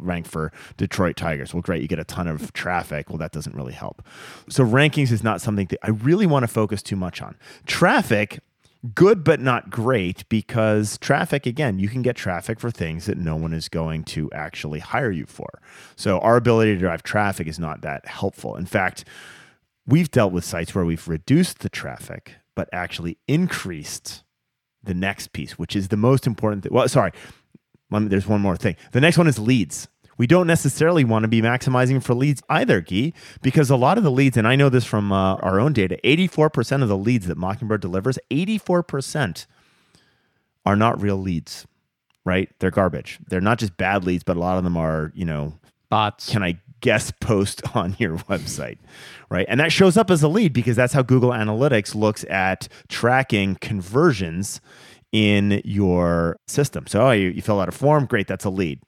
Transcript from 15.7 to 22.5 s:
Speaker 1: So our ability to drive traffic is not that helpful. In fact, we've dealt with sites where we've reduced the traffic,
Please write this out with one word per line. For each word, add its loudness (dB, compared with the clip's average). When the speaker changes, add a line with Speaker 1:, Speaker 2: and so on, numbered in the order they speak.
Speaker 1:
So -2
our 4
ability 4
to -2
drive -2
traffic -2
is -10
not -8
that -10
helpful. -8
In -10
fact, -4
we've 2
dealt 2
with -4
sites -6
where 0
we've -4
reduced 0
the -8
traffic, -14